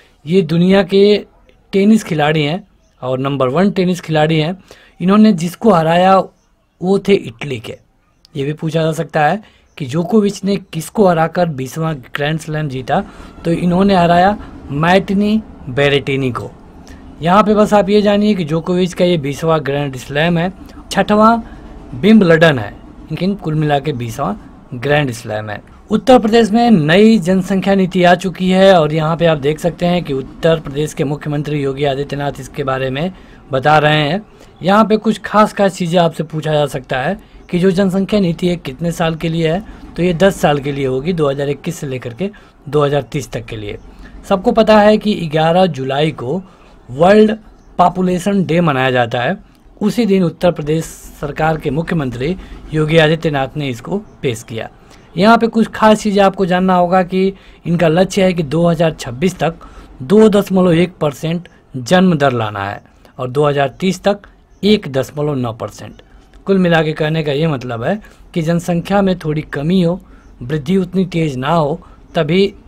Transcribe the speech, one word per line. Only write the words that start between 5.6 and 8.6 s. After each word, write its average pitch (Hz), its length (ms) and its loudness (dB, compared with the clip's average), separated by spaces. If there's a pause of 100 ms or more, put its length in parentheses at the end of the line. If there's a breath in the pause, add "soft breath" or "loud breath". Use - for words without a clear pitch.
हराया 175 460 4
वो - 800 -4
थे 196 160 2
इटली 127 460 -4
के। - 160 -14 (580)
ये 139 100 -6
भी 147 80 -2
पूछा 160 300 -2